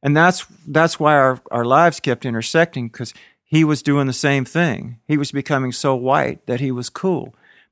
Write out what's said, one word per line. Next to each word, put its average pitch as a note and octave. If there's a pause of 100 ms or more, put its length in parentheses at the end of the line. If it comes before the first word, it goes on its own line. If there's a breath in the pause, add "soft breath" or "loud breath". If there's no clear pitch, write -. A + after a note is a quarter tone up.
And C#3+
that's, F3+ (200)
that's D#3+
why D3+
our, C3 (100)
our A#2+
lives D#3
kept B2
intersecting, B2
'cause - (300 soft breath)
he D#3
was D3+
doing C#3+
the B2+
same C#3
thing. B2+ (100)
He D3+
was C#3+
becoming C3+
so C#3
white C3
that B2
he C3+
was B2
cool. E3 (360 soft breath)